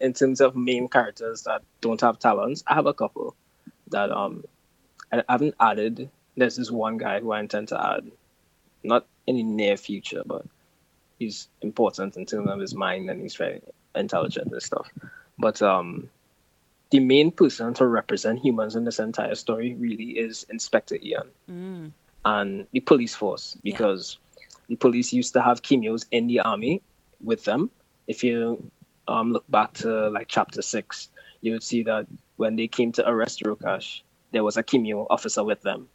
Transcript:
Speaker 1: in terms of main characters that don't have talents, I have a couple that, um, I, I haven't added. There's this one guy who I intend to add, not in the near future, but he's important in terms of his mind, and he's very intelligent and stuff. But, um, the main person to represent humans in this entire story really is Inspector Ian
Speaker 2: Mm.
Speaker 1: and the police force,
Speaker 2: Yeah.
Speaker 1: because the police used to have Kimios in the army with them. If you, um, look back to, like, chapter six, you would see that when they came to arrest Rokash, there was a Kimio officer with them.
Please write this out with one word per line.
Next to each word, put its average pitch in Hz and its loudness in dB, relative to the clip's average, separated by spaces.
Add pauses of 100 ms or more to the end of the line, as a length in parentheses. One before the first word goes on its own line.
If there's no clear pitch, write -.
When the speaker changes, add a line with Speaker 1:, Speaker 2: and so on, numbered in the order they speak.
Speaker 1:
in 131 0
terms 131 2
of 127 6
main 123 0
characters 113 0
that - -4 (200)
don't 113 -2
have 117 4
talents, 117 2
I 127 2
have 147 2
a 147 4
couple - -6 (520)
that, 101 0
um, - -4 (680)
I, 120 2
I - 0
haven't 143 0
added. 113 2 (260)
There's 123 2
this 123 -4
one 113 -2
guy 104 -2
who 117 -4
I 107 0
intend 104 -6
to - -4 (120)
add, - -6 (720)
not 117 2 (200)
in 131 2
the 117 0
near 107 2
future, - -8
but - -8 (720)
he's 110 -8 (140)
important 101 0
in 92 -10
terms 104 -2
of 98 -4
his 95 -8
mind, 92 -4
and - -6
he's - -12
very 90 -6 (340)
intelligent - -2
and 60 -8
stuff. - -6 (480)
But, 107 0
um, 92 2 (800)
the 139 8
main 139 8
person 123 2
to 131 6
represent 113 0
humans 110 0
in 113 0
this 117 -2
entire 110 -4
story 120 -4
really 117 -4
is 113 -6
Inspector - -2
Ian - -6 (220)
Speaker 2:
Mm. 175 -12 (340)
Speaker 1:
and 101 0
the 127 0
police 127 6
force, - -4
Speaker 2:
Yeah. 101 -4
Speaker 1:
because 98 -2 (500)
the 117 -4
police 123 2
used 123 0
to 127 6
have 120 4
Kimios 113 0
in 117 2
the 120 2
army 113 0 (420)
with 113 -2
them. 143 0 (380)
If - -4
you, 117 -2 (360)
um, 113 0
look - -2
back 107 4
to, 110 0
like, 101 -6
chapter - 0
six, - -6 (320)
you 113 -2
would 113 -4
see 117 -2
that 110 -2 (300)
when 110 0
they 113 0
came 117 2
to - 2
arrest 117 0
Rokash, 104 -4 (300)
there 110 2
was 104 0
a 113 0
Kimio 110 0
officer - 0
with 104 -2
them. - -6